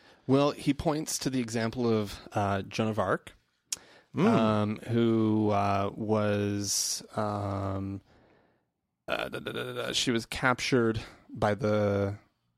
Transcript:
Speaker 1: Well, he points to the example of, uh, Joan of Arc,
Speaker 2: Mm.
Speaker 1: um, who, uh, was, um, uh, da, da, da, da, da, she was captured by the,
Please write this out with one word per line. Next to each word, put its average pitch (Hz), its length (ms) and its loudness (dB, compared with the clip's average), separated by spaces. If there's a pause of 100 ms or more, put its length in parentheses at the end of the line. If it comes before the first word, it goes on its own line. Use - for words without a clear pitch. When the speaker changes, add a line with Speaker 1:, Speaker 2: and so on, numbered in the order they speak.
(260)
Speaker 1:
Well, 139 260 4
he 143 220 -2
points 156 440 -2
to - 120 -4
the 131 100 -2
example 117 500 -2
of, 107 280 0 (160)
uh, 98 280 0
Joan 107 260 -2
of 107 100 -2
Arc, 107 360 -2 (840)
Speaker 2:
Mm. 160 100 4
Speaker 1:
um, 107 500 4 (120)
who, 110 640 4
uh, 101 440 2
was, 104 1080 0 (140)
um, 98 840 -4 (1080)
uh, - 200 -4
da, - 120 -8
da, 131 120 -10
da, 117 100 -6
da, 123 100 -8 (140)
da, 127 60 -4
she - 180 0
was 113 140 0
captured 120 760 0 (280)
by 107 260 0
the, 101 600 0 (440)